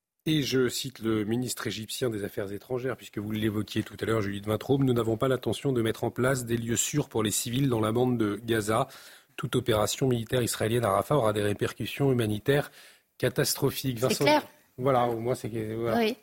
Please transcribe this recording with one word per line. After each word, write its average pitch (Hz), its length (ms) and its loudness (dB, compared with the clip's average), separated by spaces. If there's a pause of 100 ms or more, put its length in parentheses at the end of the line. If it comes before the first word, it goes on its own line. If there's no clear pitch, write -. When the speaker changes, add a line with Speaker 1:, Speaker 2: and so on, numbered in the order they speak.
(260)
Speaker 1:
Et 156 160 2
je 123 280 2
cite - 300 -6
le 110 260 0
ministre 117 420 -2
égyptien 110 420 -4
des 104 140 -4
Affaires 101 300 -6
étrangères, 123 420 -6
puisque - 220 -14
vous 104 140 -4
l'évoquiez 107 520 -2
tout - 160 -12
à - 60 -4
l'heure, 113 160 2
Judith 101 240 -4
Vintraube, « 110 400 0
Nous 127 80 4
n'avons 113 240 0
pas 135 100 0
l'intention 127 460 -2
de 117 80 2
mettre 110 240 -2
en 113 60 0
place 127 340 0
des 117 100 0
lieux 117 220 -2
sûrs - 320 -2
pour 113 140 0
les 104 80 2
civils 127 360 0
dans 117 140 2
la 110 100 2
bande 123 260 2
de 104 280 0
Gaza. 113 420 2 (480)
Toute 135 220 -4
opération 113 500 2
militaire 123 340 0
israélienne 113 440 0
à 98 60 4
Rafah 101 260 2
aura 110 160 2
des 104 80 0
répercussions 107 680 -2
humanitaires 120 640 2 (460)
catastrophiques. » 127 840 0
Speaker 2:
C'est 127 80 2
Speaker 1:
Vincent, - 160 0
Speaker 2:
clair. 294 240 4 (300)
Speaker 1:
voilà, 123 300 2
au 117 100 -2
moins 117 180 -2
c'est, 113 140 -8
voilà. 113 480 -2
Speaker 2:
Oui, 226 260 0